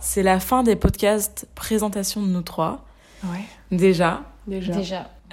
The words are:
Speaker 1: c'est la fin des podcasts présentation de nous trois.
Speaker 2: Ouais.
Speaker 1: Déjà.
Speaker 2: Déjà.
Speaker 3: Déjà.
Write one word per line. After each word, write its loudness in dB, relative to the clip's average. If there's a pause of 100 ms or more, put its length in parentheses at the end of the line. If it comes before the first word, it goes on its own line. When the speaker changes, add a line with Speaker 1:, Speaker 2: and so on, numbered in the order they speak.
Speaker 1:
c'est 0
la 4
fin 2
des 6
podcasts 0
présentation -2
de 0
nous 0
trois. -4 (400)
Speaker 2:
Ouais. -6 (300)
Speaker 1:
Déjà. 4 (260)
Speaker 2:
Déjà. -6
Speaker 3:
Déjà. -6 (220)